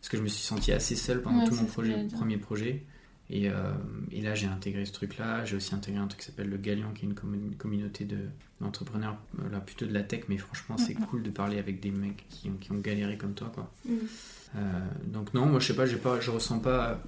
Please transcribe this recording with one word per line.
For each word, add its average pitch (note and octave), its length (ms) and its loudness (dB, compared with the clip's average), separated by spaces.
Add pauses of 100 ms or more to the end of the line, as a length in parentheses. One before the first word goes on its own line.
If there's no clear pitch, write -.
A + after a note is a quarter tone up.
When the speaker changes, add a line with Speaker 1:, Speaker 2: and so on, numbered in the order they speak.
Speaker 1:
parce - 80 -10
que A2+ 80 0
je A2 40 2
me G#2 60 2
suis G#2 160 0
senti G#2+ 300 4
assez A#2 240 2
seul B2 240 2
pendant - 180 6
Speaker 2:
Ouais, A#3 80 8
Speaker 1:
tout A3+ 80 6
Speaker 2:
c'est A#2 60 2
Speaker 1:
mon A2 60 4
Speaker 2:
ce - 0 -
que - 60 -4
Speaker 1:
projet, A2+ 180 2
Speaker 2:
j'allais G#2 140 2
dire. A2 120 -4
Speaker 1:
premier A2 200 2
projet. A2 460 -2 (480)
Et, G2+ 180 4
euh, G2 240 0 (380)
et G#2 100 -2
là, G#2+ 140 0
j'ai G#2 100 0
intégré G2 400 -2
ce G2 60 -8
truc-là. A2+ 540 -2
J'ai G#2 100 -2
aussi G2 180 -2
intégré G2+ 260 -2
un G2+ 60 2
truc G2+ 160 -6
qui - 60 -10
s'appelle G2+ 200 -6
Le G2 100 -2
Galion, G#2 360 -2
qui G#2 120 -6
est - 40 0
une G2+ 60 0
commu-, G2+ 280 -4
une G#2 120 -4
communauté G#2 500 -2
de, G#2 120 -2 (440)
d'entrepreneurs, G#2+ 560 -4 (220)
euh, - 120 -4
là, G2+ 80 -2
plutôt G2+ 280 -6
de G2+ 60 0
la G2+ 100 2
tech. - 260 -4
Mais G2 80 2
franchement, - 400 -6
c'est A#3+ 220 4
Speaker 3:
Mhm. A3 80 2
Speaker 1:
cool A#2 160 -2
de G#2+ 80 -2
parler G2+ 260 2
avec G2+ 220 -2
des G2+ 100 0
mecs G2 400 -2
qui - 220 -8
ont, - 100 0
qui - 100 -8
ont G2+ 60 0
galéré G2+ 400 0
comme G2+ 160 -4
toi, A2+ 200 -6
quoi. - 180 -8 (160)
Speaker 2:
Mhm. A#3 100 2 (600)
Speaker 1:
Euh, - 20 -4 (480)
donc G#2+ 260 -4
non, B2+ 140 6
moi, C#3+ 120 8
je B2+ 80 4
sais A2+ 80 4
pas, C3 120 6
j'ai A#2+ 100 2
pas, B2 220 2
je A2+ 100 0
ressens A2+ 300 2
pas, A#2+ 480 4